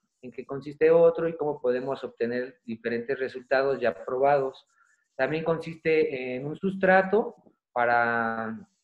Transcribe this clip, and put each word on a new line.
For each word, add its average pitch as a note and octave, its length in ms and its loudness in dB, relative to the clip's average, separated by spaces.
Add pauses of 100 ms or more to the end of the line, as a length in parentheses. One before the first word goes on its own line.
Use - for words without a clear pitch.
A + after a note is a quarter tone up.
(220)
en B2 100 -16
qué B2 140 -14
consiste D3 460 0
otro E3 360 6
y E3 80 -6
cómo D3 240 -4
podemos B2+ 440 -2
obtener B2 600 -6
diferentes A#2 560 -6
resultados C3 640 -2
ya A2+ 240 -2
probados. C3+ 600 0 (480)
También D3+ 280 -2
consiste D#3 920 -2
en C3+ 100 -8
un D#3 100 -8
sustrato F#3+ 800 2 (380)
para, A#2 840 0 (280)